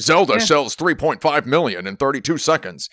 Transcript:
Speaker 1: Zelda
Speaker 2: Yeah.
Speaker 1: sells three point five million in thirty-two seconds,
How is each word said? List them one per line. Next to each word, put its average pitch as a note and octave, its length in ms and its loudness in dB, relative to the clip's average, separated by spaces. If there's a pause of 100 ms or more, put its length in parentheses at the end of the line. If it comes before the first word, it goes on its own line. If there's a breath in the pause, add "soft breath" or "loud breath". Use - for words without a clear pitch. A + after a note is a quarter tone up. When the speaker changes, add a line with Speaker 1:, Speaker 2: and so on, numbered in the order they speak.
Speaker 1:
Zelda D#3+ 340 4
Speaker 2:
Yeah. G#3+ 40 2
Speaker 1:
sells D3 380 2
three E3 180 0
point C#3+ 260 -4
five D3+ 260 0
million A#2 420 -2
in G2 80 -8
thirty-two C#3 420 -2
seconds, G2 540 -4